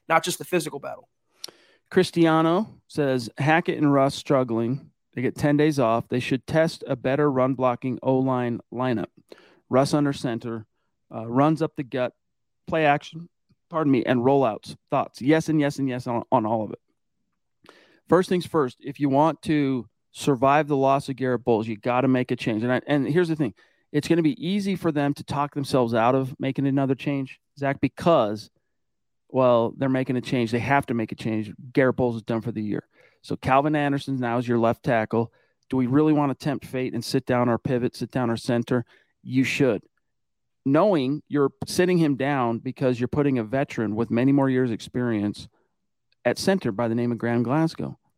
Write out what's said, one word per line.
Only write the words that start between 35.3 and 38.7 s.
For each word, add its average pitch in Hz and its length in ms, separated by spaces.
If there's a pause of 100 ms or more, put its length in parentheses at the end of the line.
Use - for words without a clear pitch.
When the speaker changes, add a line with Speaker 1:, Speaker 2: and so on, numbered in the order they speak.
Speaker 2:
Do 131 80
we 127 100
really 151 260
wanna 147 220
tempt - 300
fate 127 280
and 117 100
sit - 220
down 123 220
our 117 100
pivot, 123 380
sit - 160
down 127 180
our 117 80
center? 120 480 (380)